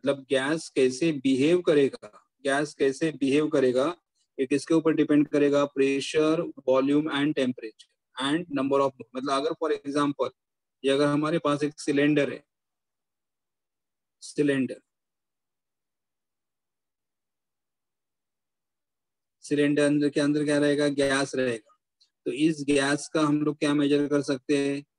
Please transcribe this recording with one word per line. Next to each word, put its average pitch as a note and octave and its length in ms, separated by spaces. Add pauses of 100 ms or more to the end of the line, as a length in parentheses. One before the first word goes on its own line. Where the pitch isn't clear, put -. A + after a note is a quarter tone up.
मतलब C3+ 260
गैस C3+ 460
कैसे C3 360 (120)
बिहेव C#3 380
करेगा, D3 480 (340)
गैस C#3 300
कैसे D3 460
बिहेव C#3+ 300
करेगा, C3 360 (520)
ये C3+ 80
किसके C#3+ 280
ऊपर D#3+ 200
डिपेंड D3 340
करेगा? C#3+ 380
प्रेशर, C#3+ 760 (260)
वॉल्यूम C#3+ 500
and D3 200
temperature B2+ 520 (260)
and D3 440
number C#3 260
of C3 80
mole। - 220
मतलब C3+ 180
अगर D3+ 280
for D#3 140
example, C#3+ 560 (520)
ये C3+ 80
अगर C#3+ 160
हमारे D3+ 320
पास D3 240
एक D3 160
सिलेंडर C#3+ 540
है, - 100 (1800)
सिलेंडर, C#3 580 (4000)
सिलेंडर D3 420
अंदर D3 240
के D3+ 100
अंदर D3 260
क्या D3 140
रहेगा? D3 280
गैस C#3 480
रहेगा। B2 420 (480)
तो C#3 60
इस D3 360
गैस C#3+ 460
का D#3+ 80
हम D3+ 200
लोग D3 180
क्या D3 140
मेजर C#3+ 340
कर C#3+ 140
सकते C#3+ 360
हैं? C#3 240 (180)